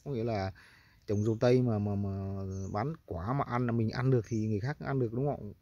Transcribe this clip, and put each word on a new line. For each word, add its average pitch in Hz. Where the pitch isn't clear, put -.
Có 147
nghĩa 113
là 101
trồng 104
dâu 110
tây 127
mà, 117
mà, 104
mà 98
bán 113
quả 87
mà 139
ăn 120
là 120
mình 113
ăn 127
được 123
thì 110
người 107
khác 127
cũng 139
ăn 139
được, 113
đúng 127
không? 107